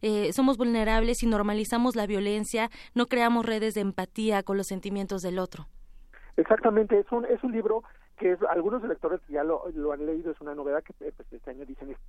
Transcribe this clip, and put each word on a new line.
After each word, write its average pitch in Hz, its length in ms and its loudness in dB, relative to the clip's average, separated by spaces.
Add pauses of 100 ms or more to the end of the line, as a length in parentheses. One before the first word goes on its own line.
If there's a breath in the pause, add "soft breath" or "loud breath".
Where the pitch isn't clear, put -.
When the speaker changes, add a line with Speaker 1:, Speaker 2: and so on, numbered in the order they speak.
Speaker 1:
eh, 208 320 2
somos 262 240 4
vulnerables 226 640 2
y 233 40 4
normalizamos 220 680 2
la 208 120 0
violencia, 208 640 0 (240 loud breath)
no 240 140 2
creamos 233 380 4
redes 220 280 0
de 214 80 -2
empatía 196 640 0
con 196 140 -2
los 196 100 -2
sentimientos 196 540 -4
del 185 180 -4
otro. 180 280 -6 (680 loud breath)
Speaker 2:
Exactamente, 214 640 4
es - 120 0
un, 240 140 0
es - 180 0
un 254 80 -2
libro 220 320 0 (340 soft breath)
que 185 160 2
es, 175 60 -4 (100)
algunos 196 340 0
lectores 170 440 -4
que 143 60 -14
ya 147 100 0
lo, 160 200 -2 (100)
lo 147 180 -2
han 147 140 -6
leído, 160 260 -4
es 147 100 -10
una 147 140 -10
novela 143 260 -2
que, - 120 -14 (120)
eh, 151 100 -8
pues, - 160 -20
este 123 200 -16
año 135 140 -14
dicen, 135 260 -14
"Es 139 60 -14 (120)